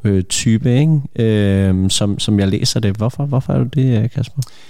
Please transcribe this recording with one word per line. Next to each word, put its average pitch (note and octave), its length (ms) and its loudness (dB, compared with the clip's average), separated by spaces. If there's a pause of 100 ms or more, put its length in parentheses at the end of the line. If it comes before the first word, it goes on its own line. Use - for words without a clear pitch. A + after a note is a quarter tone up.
øh, G2 180 2
type, A#2+ 580 0
ikke? D#3 200 2 (160)
Øhm, G2 720 2
som, G2+ 280 -2
som G#2 220 2
jeg G2 80 2
læser A2 320 -2
det. G2+ 160 0
Hvorfor, A#2+ 300 -2
hvorfor C3+ 260 -2
er C3+ 60 2
du B2+ 60 0
det, B2+ 380 0
øh, A#2+ 80 -2
Kasper? - 320 -6 (280)